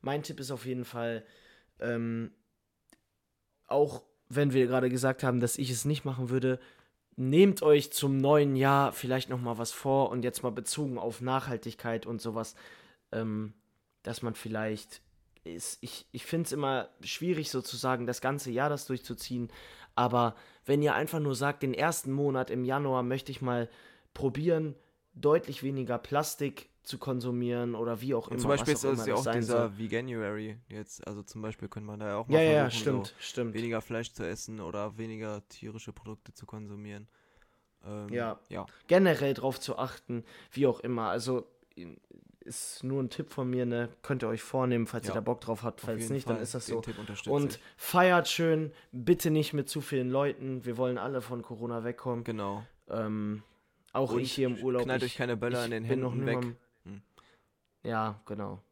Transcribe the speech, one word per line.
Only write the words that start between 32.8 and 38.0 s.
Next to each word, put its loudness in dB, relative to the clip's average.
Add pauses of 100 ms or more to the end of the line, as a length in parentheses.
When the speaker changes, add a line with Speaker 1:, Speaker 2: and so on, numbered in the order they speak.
Speaker 1:
stimmt, 0
Speaker 2:
so -14
Speaker 1:
stimmt. -4
Speaker 2:
weniger -2
Fleisch -6
zu -8
essen -6
oder -6
weniger -8
tierische -14
Produkte -16
zu -18
konsumieren. -12 (760)
Ähm, -8